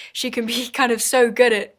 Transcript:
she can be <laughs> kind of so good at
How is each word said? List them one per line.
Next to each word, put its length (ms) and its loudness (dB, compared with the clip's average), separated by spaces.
she 180 -6
can 140 -4
be 240 -6
<laughs> 40 -14
kind 180 0
of 100 -2
so 300 2
good 220 4
at 260 -4